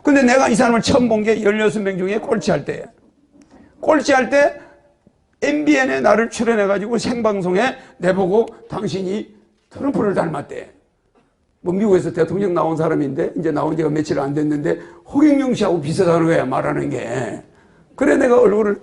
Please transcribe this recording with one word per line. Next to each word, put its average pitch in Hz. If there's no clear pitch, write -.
근데 277
내가 262
이 233
사람을 233
처음 247
본 214
게 214
열여섯 208
명 190
중에 190
꼴찌할 196
때. -
꼴찌할 262
때 285
엠비엔에 285
나를 220
출연해가지고 208
생방송에 214
내보고 185
"당신이 190
트럼프를 214
닮았대." 147
뭐 175
미국에서 190
대통령 175
나온 160
사람인데 151
이제 160
나온 147
지가 156
며칠 151
안 143
됐는데 151
허경영 277
씨하고 180
비슷하다는 165
거야, 147
말하는 143
게. 117
그래 277
내가 247
얼굴을 208